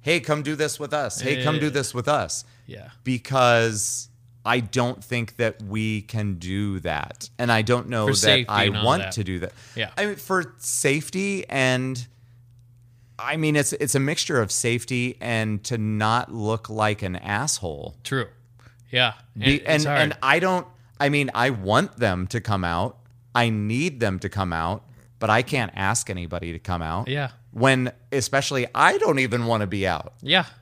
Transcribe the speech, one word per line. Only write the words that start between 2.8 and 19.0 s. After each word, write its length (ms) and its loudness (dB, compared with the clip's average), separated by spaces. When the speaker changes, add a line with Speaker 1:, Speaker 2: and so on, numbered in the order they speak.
Speaker 1:
Because 1040 2
I 140 2
don't 440 -2
think 320 -4
that 260 -2
we 400 -2
can 340 -4
do 440 -4
that. 480 -6
And 140 0
I 100 6
don't 260 0
know 180 0
Speaker 2:
For 60 4
Speaker 1:
that 60 2
Speaker 2:
safety 300 4
Speaker 1:
I 160 2
Speaker 2:
and 140 2
all 80 0
Speaker 1:
want 160 4
Speaker 2:
that. 100 -6
Speaker 1:
to 120 -2
do 160 -2
that. 120 -8
Speaker 2:
Yeah. 240 -4
Speaker 1:
I 80 0
mean, 100 -4
for 420 -4
safety, 920 -2
and 560 0
I 180 -2
mean, 200 4
it's, 180 2
it's 220 0
a 40 4
mixture 400 0
of 120 0
safety 680 -2
and 440 -2
to 120 -4
not 560 0
look 380 -2
like 320 0
an 140 -4
asshole. 880 -4
Speaker 2:
True. 240 -4
Yeah. 240 2